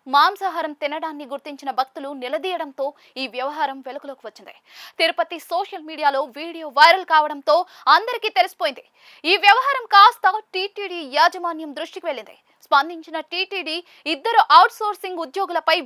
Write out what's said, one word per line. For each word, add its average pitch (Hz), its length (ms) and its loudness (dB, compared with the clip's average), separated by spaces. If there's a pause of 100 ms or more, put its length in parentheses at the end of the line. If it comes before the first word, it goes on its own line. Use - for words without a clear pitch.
(160)
మాంసాహారం 330 560 0 (100)
తినడాన్ని 302 500 -8
గుర్తించిన 277 480 -12
భక్తులు 277 320 -6 (100)
నిలదీయడంతో 294 640 -6 (360)
ఈ - 20 -6 (100)
వ్యవహారం 269 520 -6
వెలుగులోకి 269 420 -16
వచ్చింది. - 260 -20 (460)
తిరుపతి 330 380 -2 (120)
సోషల్ 349 380 -8
మీడియాలో 285 320 -2 (180)
వీడియో 330 300 -12 (100)
వైరల్ 339 360 6
కావడంతో 302 420 2 (400)
అందరికీ 440 420 -2
తెలిసిపోయింది. - 460 -2 (480)
ఈ - 20 4 (120)
వ్యవహారం 494 400 2 (100)
కాస్త 403 360 6 (220)
టీటీడీ 381 480 -8 (160)
యాజమాన్యం 330 600 0
దృష్టికి 339 300 -10
వెళ్ళింది. 226 260 -10 (280)
స్పందించిన 320 540 0 (120)
టీటీడీ 349 460 -6 (360)
ఇద్దరు 415 280 0 (160)
అవుట్సోర్సింగ్ 381 640 2
ఉద్యోగులపై 320 640 -2